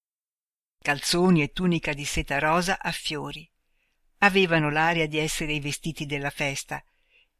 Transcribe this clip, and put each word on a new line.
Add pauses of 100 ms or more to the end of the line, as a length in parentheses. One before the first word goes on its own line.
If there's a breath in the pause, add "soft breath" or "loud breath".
(800)
calzoni
e
tunica
di
seta
rosa
a
fiori. (680)
Avevano
l'aria
di
essere
i
vestiti
della
festa, (600)